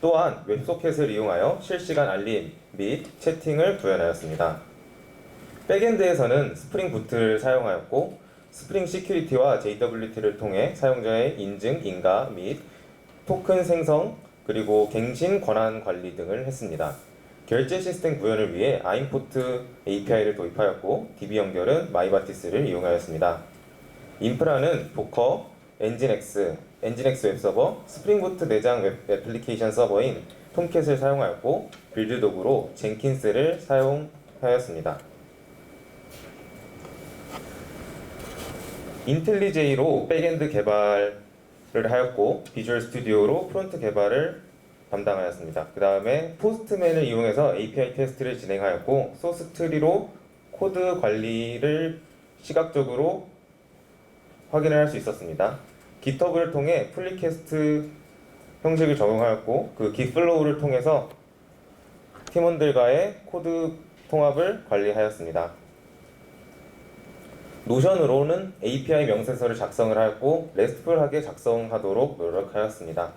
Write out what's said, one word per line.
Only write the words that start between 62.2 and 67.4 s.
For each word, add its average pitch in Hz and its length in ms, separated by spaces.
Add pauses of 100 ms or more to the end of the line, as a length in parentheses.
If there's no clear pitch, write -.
팀원들과의 156 920
코드 165 480 (360)
통합을 151 600
관리하였습니다. 101 800 (2250)